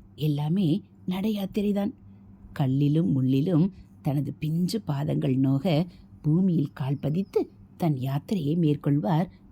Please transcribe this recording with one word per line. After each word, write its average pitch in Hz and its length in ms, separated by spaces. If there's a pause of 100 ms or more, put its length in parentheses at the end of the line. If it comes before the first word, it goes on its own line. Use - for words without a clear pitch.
(160)
எல்லாமே 151 520 (400)
நடையாத்திரைதான். 202 840 (600)
கல்லிலும் 143 600
முள்ளிலும் 139 540 (360)
தனது 139 300
பிஞ்சு 170 480
பாதங்கள் 143 560
நோக 135 300 (560)
பூமியில் 160 500
கால் 139 300
பதித்து 185 400 (340)
தன் 156 220
யாத்திரையை 143 580
மேற்கொள்வார் 156 760 (200)